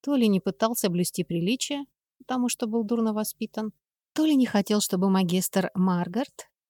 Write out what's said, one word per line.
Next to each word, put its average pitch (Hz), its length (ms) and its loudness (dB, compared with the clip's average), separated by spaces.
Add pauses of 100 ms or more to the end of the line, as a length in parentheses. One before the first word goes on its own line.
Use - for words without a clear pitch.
То 285 140 0
ли 233 140 4
не 190 100 4
пытался 220 500 -2
блюсти 175 360 -2
приличие, 247 600 -2 (320)
потому 247 300 -4
что 233 200 -4
был 220 180 -2
дурно 226 280 0
воспитан, 214 600 -6 (400)
то 311 120 2
ли 311 100 4
не 254 100 6
хотел, 208 340 0
чтобы 190 300 0
магистр 185 640 0
Маргарет 185 760 -2 (200)